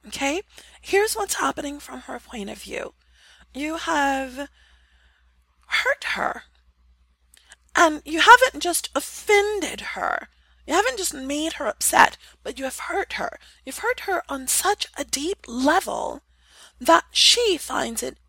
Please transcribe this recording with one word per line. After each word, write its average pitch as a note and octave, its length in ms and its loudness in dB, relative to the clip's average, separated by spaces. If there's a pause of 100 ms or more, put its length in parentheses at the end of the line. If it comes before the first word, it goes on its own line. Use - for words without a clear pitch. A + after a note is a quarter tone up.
Okay, C#4 360 -4 (400)
here's G#4 320 2
what's - 260 -4
happening C#4+ 400 -4
from B3+ 200 -14
her B3 200 -12
point G#3 300 -10
of G3+ 80 -12
view. - 340 -10 (640)
You D#4 240 -6
have C#4 720 -2 (1160)
hurt - 380 -2 (100)
her. - 280 -4 (1300)
And D#4 300 4
you D#4 160 -4
haven't A#4 420 8
just - 320 -2
offended G4+ 840 0
her. - 480 -4 (380)
You C#4+ 80 -2
haven't A4+ 240 2
just F4+ 160 -4
made C#4+ 400 -4
her C#4 120 -6
upset, - 520 2 (240)
but A#3 160 -10
you C4+ 60 -8
have - 160 -8
hurt - 340 -4
her. - 240 -6 (260)
You've - 140 -12
hurt A#4+ 220 -2
her F#4 280 -2
on C4 180 -8
such - 420 0 (100)
a C#4+ 60 -6
deep D4+ 420 -6
level C4+ 760 0 (580)
that E4 340 4
she G#4+ 440 4
finds - 460 -4
it B3+ 160 -8 (100)